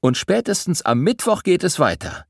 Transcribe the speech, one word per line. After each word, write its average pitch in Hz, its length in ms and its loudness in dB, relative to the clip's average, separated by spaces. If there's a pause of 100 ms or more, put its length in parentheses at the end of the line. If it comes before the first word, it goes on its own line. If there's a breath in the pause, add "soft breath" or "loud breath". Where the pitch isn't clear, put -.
Und 127 160 2
spätestens 196 640 -2
am 120 180 2
Mittwoch 214 420 0
geht 180 220 2
es 175 140 -2
weiter. - 520 -2